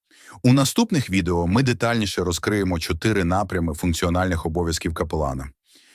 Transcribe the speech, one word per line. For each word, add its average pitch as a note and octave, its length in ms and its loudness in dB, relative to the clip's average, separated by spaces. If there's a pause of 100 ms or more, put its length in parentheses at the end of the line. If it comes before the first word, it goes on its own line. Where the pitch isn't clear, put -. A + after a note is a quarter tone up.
(440)
У B2+ 100 8
наступних C#3+ 560 2
відео F2 380 0
ми A2+ 160 2
детальніше A2+ 600 0
розкриємо F2+ 560 0
чотири G2 440 0
напрями F2 500 0
функціональних F2 720 0
обов'язків E2+ 480 -2
капелана. C#2+ 560 -4 (460)